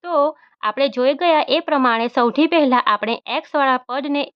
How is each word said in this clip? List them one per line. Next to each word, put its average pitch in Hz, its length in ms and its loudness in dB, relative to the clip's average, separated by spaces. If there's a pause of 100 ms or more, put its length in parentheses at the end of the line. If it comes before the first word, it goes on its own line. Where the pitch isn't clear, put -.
તો 311 340 0 (240)
આપણે 254 280 -2
જોઈ 254 260 0
ગયા 320 340 2
એ 311 120 0
પ્રમાણે 247 480 0
સૌથી 240 380 2
પહેલા 294 320 2
આપણે 214 360 0 (120)
એક્સ 294 280 -8
વાળા 269 340 0
પદને 285 340 -4 (140)